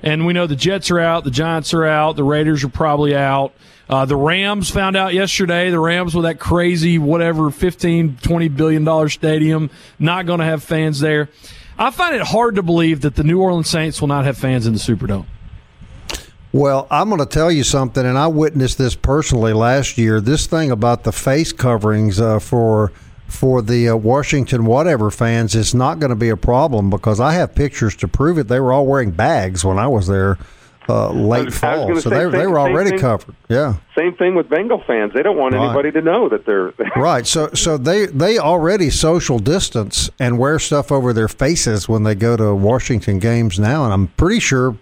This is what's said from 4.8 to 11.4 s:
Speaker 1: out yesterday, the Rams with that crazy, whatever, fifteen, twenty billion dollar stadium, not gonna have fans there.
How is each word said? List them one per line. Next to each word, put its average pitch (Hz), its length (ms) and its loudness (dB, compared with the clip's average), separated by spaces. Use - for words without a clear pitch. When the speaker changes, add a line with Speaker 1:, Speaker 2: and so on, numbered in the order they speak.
Speaker 1:
out 190 160 0
yesterday, 180 560 0
the 175 100 0
Rams 170 360 0
with 170 100 0
that 165 160 -2
crazy, 170 580 2
whatever, 156 520 0
fifteen, 170 720 0
twenty 170 260 0
billion 156 340 0
dollar 156 280 2
stadium, 156 580 0
not 175 260 0
gonna 170 220 -2
have 160 160 -2
fans 156 380 -2
there. 151 280 0